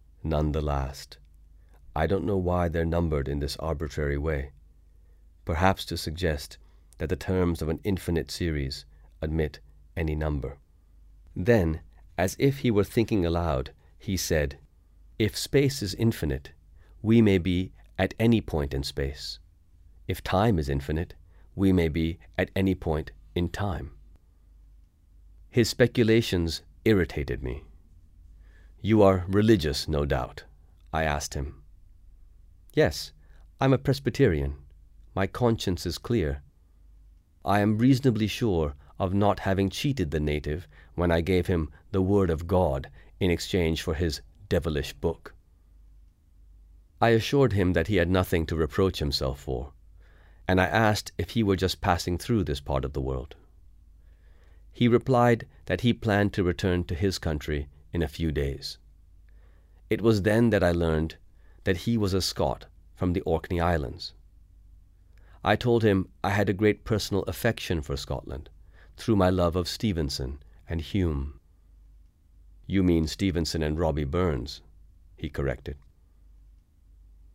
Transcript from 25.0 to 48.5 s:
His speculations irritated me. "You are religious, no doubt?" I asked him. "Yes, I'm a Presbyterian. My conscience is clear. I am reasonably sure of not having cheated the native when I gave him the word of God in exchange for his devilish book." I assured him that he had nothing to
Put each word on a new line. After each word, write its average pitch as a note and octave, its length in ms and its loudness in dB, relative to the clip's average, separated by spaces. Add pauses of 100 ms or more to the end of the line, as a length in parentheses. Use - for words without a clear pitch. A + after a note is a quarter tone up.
His A#2 200 2
speculations A2 920 2 (240)
irritated D2+ 560 0
me. B1+ 220 -8 (1200)
"You G#2 200 4
are F#2+ 260 6
religious, G2 600 2
no D2 180 0
doubt?" B1+ 380 -4 (500)
I D#2+ 100 -2
asked D2 300 -4
him. C#2 300 -8 (1080)
"Yes, C#3+ 380 0 (480)
I'm C3+ 140 4
a B2 60 4
Presbyterian. E2 800 0 (580)
My F#2+ 100 0
conscience G#2 640 -2
is E2 100 -6
clear. D2+ 460 -4 (1000)
I G#2 180 2
am G#2+ 180 2
reasonably A#2+ 480 4
sure E2+ 480 -2 (240)
of F#2+ 160 -2
not G2+ 240 2
having F#2+ 320 0
cheated G2 400 -2
the D#2 80 -2
native D2+ 480 -4 (260)
when F2 180 0
I E2+ 100 4
gave F2+ 260 0
him E2+ 240 -2 (200)
the F#2+ 120 0
word G2 260 4
of E2 160 -4
God E2+ 460 0 (280)
in F2+ 120 2
exchange E2 500 0
for D#2+ 140 -4
his D#2 260 -2 (260)
devilish D#2 460 -2
book." - 400 -6 (1700)
I A#2 80 6
assured A#2 440 4
him F#2 200 4
that E2 140 2
he G#2 80 2
had F2 160 4
nothing F#2 340 2
to D#2+ 100 -4